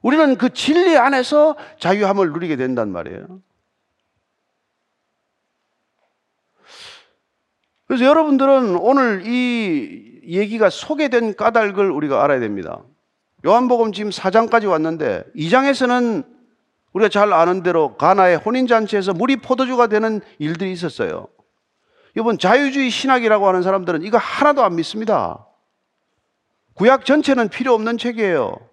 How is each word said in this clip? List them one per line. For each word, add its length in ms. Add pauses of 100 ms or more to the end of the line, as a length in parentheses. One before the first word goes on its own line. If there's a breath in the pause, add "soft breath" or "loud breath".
우리는 380
그 160
진리 420
안에서 600 (220 loud breath)
자유함을 520
누리게 260
된단 340
말이에요. 520 (4000 loud breath)
그래서 180
여러분들은 720
오늘 500
이 840 (200)
얘기가 400
소개된 680
까닭을 560
우리가 320
알아야 160
됩니다. 440 (640)
요한복음 460
지금 180
사 200
장까지 360
왔는데 580 (100)
이 140
장에서는 760 (680)
우리가 160
잘 240
아는 300
대로 340
가나의 400
혼인잔치에서 760
물이 220
포도주가 500
되는 340 (180 soft breath)
일들이 340
있었어요. 560 (880)
이번 220
자유주의 520
신학이라고 580
하는 140
사람들은 400
이거 160
하나도 460
안 120
믿습니다. 680 (1300)
구약 300
전체는 440
필요 260
없는 220
책이에요. 600 (160)